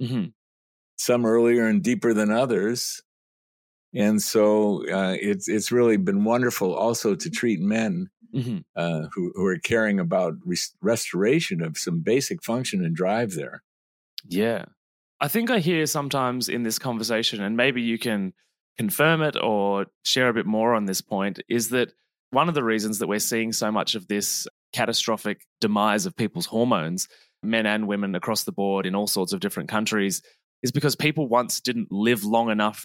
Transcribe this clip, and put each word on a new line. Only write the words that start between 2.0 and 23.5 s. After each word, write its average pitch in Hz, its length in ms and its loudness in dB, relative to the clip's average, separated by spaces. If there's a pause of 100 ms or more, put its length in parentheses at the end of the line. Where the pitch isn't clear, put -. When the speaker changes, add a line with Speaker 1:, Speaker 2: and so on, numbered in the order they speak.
Speaker 2:
than 104 160 2
others. 117 720 0 (920)
And 104 280 4
so, 107 680 4
uh, 95 300 0
it's, 101 260 -2
it's 101 240 -2
really 120 280 4
been 98 260 2
wonderful 117 500 2
also 107 400 0
to 85 160 -6
treat 107 300 0
men, 98 480 0 (260)
Speaker 1:
Mm-hmm. 117 240 -4 (160)
Speaker 2:
uh, 85 380 -2
who, 87 220 -4
who 90 100 -2
are 92 140 0
caring 107 420 2
about 87 340 0 (100)
res-, 90 360 -4
restoration 104 840 0
of 82 140 -6
some 85 240 -2
basic 104 420 0
function 117 400 -2
and 82 140 -2
drive 98 360 0
there. 71 300 -10 (640)
Speaker 1:
Yeah. 104 380 -2 (560)
I 143 80 0
think 233 220 0
I 240 80 2
hear 165 260 2
sometimes 131 640 -2
in 120 140 -2
this 110 160 -2
conversation, 113 640 -2
and 107 160 -2
maybe 123 240 0
you 117 160 -2
can 101 340 -2 (460)
confirm 151 420 2
it 151 160 0
or 101 500 0 (180)
share 127 240 2
a 117 60 2
bit 110 120 -2
more 110 280 2
on 107 120 0
this 95 160 -2
point, 98 460 -4
is 113 220 0
that 123 220 0 (380)
one 147 180 2
of 170 60 0
the 143 100 0
reasons 110 340 0
that 117 80 -2
we're 104 120 0
seeing 113 340 -2